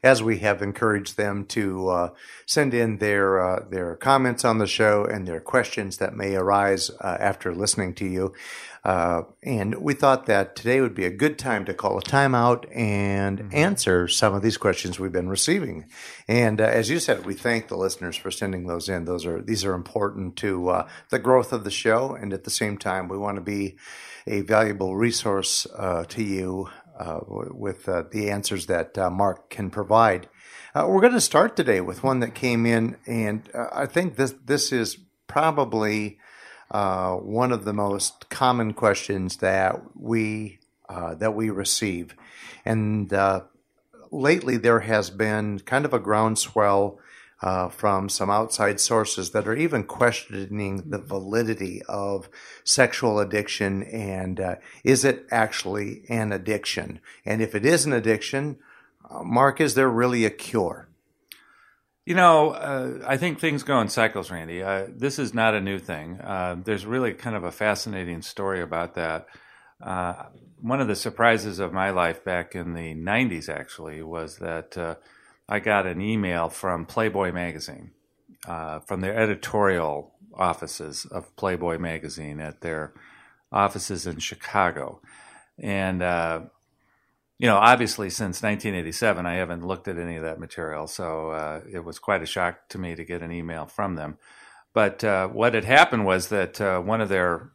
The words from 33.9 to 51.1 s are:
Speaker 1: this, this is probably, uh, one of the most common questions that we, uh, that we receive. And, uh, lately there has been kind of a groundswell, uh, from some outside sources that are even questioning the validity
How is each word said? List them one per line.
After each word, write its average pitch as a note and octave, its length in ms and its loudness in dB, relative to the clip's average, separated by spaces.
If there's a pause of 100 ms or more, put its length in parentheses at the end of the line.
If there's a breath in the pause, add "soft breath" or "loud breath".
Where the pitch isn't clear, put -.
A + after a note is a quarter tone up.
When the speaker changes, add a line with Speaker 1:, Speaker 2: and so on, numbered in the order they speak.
Speaker 1:
this, C3 160 0 (100)
this C#3 300 0
is A#2 240 -2 (300)
probably, A2 880 0 (540 loud breath)
uh, F#2 460 0
one A2+ 340 0
of G#2 140 -2
the G#2 80 -2
most G2+ 560 -2
common A#2+ 440 0
questions G2+ 640 0
that F#2+ 420 2 (160)
we, G#2+ 600 -2 (320)
uh, E2+ 260 -8
that G#2+ 200 -2
we A2 160 -2
receive. F#2+ 640 -2 (500 loud breath)
And, G#2+ 480 0
uh, G2 280 4 (680)
lately C#3+ 480 2
there A#2 220 6
has G#2+ 320 2
been G#2+ 480 0
kind C3+ 260 0
of C#3+ 80 0
a B2 60 2
groundswell, G#2 960 2 (460 loud breath)
uh, F#2 240 0
from G2 420 0
some G2 220 -2
outside G#2 480 2
sources G#2 520 0
that G2+ 160 0
are G#2+ 60 0
even D3 300 0
questioning G2 1080 -2
the G2+ 80 -4
validity G2 920 -4